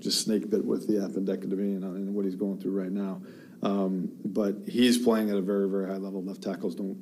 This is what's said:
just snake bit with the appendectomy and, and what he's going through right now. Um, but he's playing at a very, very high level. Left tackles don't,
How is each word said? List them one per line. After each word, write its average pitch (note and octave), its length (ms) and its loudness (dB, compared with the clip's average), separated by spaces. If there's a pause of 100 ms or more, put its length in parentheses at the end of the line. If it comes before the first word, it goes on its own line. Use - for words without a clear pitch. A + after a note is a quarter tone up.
just - 220 0
snake G#2+ 260 2
bit G2 160 2
with - 220 0
the G#2+ 80 4
appendectomy F#2+ 800 0
and, F#2 80 -4
and G2 300 -4
what G2+ 100 0
he's F#2 100 0
going G2 240 -2
through F#2+ 140 -2
right F#2+ 180 0
now. F#2+ 300 -2 (420)
Um, F#2+ 480 0 (140)
but G2+ 300 0 (140)
he's A#2+ 300 6
playing A2 320 4
at G2+ 60 2
a G2 40 2
very, G2 280 2
very F#2+ 200 0
high F#2+ 80 -4
level. F#2+ 260 -6
Left F#2 200 -8
tackles F#2 320 -4
don't, G2 280 -4